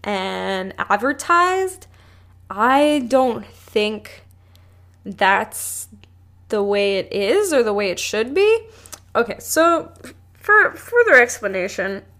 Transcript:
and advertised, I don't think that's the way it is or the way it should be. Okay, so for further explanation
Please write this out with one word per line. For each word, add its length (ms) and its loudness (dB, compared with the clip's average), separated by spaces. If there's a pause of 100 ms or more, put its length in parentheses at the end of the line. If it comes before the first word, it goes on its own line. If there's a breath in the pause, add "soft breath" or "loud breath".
and 720 -6
advertised, 1080 0 (600 soft breath)
I 600 2
don't 360 2
think 800 -6 (800 soft breath)
that's 840 -2 (600)
the 140 -4
way 360 0
it 140 -8
is 400 0
or 120 2
the 80 -2
way 180 -2
it 80 -8
should 360 -4
be. 320 2 (500 loud breath)
Okay, 240 -2
so 520 0 (420)
for 420 2
further 380 2
explanation 880 0 (180)